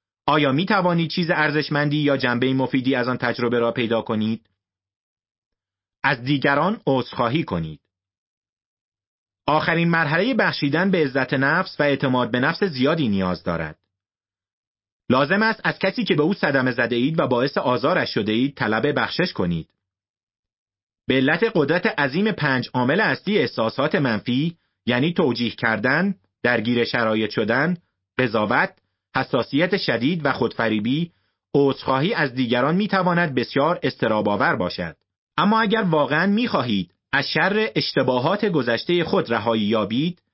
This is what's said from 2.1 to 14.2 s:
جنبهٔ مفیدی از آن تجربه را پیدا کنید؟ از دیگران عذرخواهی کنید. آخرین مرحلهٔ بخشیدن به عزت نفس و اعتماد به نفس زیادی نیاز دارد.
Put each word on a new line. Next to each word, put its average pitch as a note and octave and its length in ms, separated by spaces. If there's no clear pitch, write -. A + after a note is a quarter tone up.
جنبهٔ B2 360
مفیدی C3 420
از B2 120
آن B2+ 100
تجربه A#2+ 420
را A#2 120
پیدا A2+ 300
کنید؟ A2 480
از C3+ 200
دیگران D3 640
عذرخواهی B2+ 560
کنید. D#2+ 380
آخرین E3 420
مرحلهٔ E3 440
بخشیدن F3+ 580
به F3+ 120
عزت C3+ 300
نفس D3 460
و D3 40
اعتماد B2+ 480
به B2 80
نفس D#3 240
زیادی D3 440
نیاز F#2+ 360
دارد. D#2+ 340